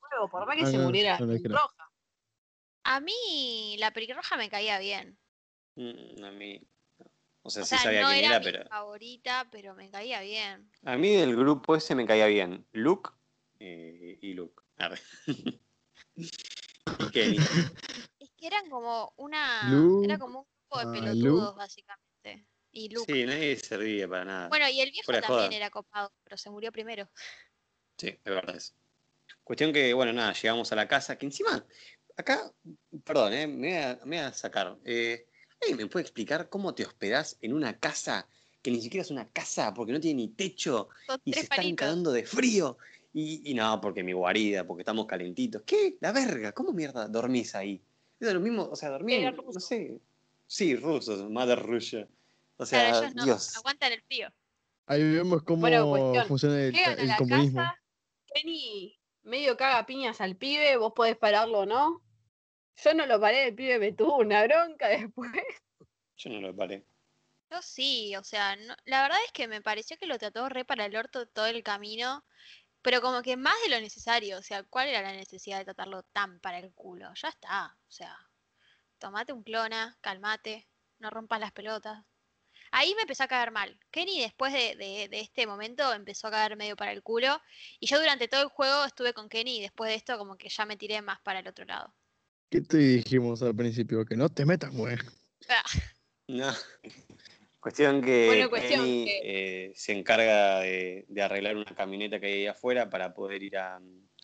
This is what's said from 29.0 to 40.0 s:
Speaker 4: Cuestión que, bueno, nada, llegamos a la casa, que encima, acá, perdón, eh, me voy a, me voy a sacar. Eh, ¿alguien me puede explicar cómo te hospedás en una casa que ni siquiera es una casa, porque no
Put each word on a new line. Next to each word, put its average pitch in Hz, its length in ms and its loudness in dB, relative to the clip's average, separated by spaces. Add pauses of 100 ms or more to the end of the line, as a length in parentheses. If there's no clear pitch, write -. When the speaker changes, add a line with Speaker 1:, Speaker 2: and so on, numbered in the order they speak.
Speaker 4:
Cuestión 151 280 0
que, 135 220 6
bueno, 123 180 4
nada, 113 200 0
llegamos 113 400 0
a 110 40 0
la 107 100 2
casa, 135 320 0
que 139 80 -6
encima, 381 380 -2 (520)
acá, 277 360 -2 (520)
perdón, 113 280 4
eh, 147 140 -2
me 139 220 -4
voy 180 100 0
a, 127 260 -2
me 151 140 -6
voy 143 80 -4
a 127 60 -8
sacar. 98 520 -4
Eh, 117 420 -2 (360)
¿alguien 349 160 0
me 214 80 -4
puede 180 180 -4
explicar - 440 -4
cómo 196 260 -6
te 107 100 -4
hospedás 120 560 -2
en 110 120 -4
una 139 260 -2
casa 147 500 -4 (340)
que - 80 -2
ni 120 100 0
siquiera 143 220 -6
es - 80 -8
una 127 180 -8
casa, 127 460 -4
porque 117 180 -4
no 151 80 -2